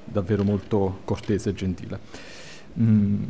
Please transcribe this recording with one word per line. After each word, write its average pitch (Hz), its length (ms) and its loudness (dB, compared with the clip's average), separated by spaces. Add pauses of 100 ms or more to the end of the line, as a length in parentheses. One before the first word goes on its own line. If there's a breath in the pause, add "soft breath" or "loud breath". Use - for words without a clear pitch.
davvero 101 400 0
molto 98 600 2
cortese 104 440 0
e 95 60 0
gentile. 95 440 -4 (800 loud breath)
Mm. 104 500 6